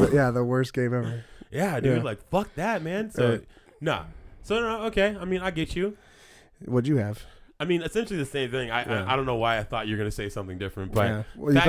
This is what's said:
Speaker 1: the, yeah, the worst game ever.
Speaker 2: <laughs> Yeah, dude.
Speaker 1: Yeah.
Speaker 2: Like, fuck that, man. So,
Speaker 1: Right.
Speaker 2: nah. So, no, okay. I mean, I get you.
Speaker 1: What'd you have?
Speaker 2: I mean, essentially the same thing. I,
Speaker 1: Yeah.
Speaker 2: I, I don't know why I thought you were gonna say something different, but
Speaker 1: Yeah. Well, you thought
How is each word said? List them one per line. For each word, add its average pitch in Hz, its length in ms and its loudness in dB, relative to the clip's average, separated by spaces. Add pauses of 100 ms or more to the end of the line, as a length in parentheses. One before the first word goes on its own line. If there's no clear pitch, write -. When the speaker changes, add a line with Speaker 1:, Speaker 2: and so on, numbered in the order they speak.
Speaker 1:
the, 139 60 4
yeah, 135 160 6
the 123 120 2
worst 123 300 0
game 123 200 2
ever. 117 360 -2
Speaker 2:
<laughs> - 40 -20 (180)
Yeah, 156 280 0
dude. 127 180 4
Speaker 1:
Yeah. - 60 2
Speaker 2:
Like, 113 280 -6
fuck 196 240 0
that, 196 260 -2
man. 196 300 -4
So, 123 220 2
Speaker 1:
Right. 107 100 -4 (360)
Speaker 2:
nah. 123 260 -2 (360)
So, 214 180 -2
no, 226 260 -2
okay. 208 340 2
I 180 40 -8
mean, 185 180 -2
I 185 100 -2
get 160 240 -2
you. 196 200 -2 (720)
Speaker 1:
What'd 123 220 2
you 147 100 4
have? 107 240 -2 (380)
Speaker 2:
I 147 60 -4
mean, 170 180 2
essentially 202 340 -2
the 147 80 -2
same 135 240 -2
thing. 123 220 -2
I, 117 100 2
Speaker 1:
Yeah. 117 240 -2
Speaker 2:
I, 120 80 0
I - 20 4
don't 135 120 0
know 127 80 0
why 113 240 2
I 107 40 -2
thought 110 240 -4
you 107 60 -2
were 104 60 0
gonna 107 100 0
say 104 200 -6
something 92 280 -8
different, 95 360 -6
but 104 140 4
Speaker 1:
Yeah. 107 160 -2 (120)
Well, 147 180 0
you 143 60 8
thought 175 100 6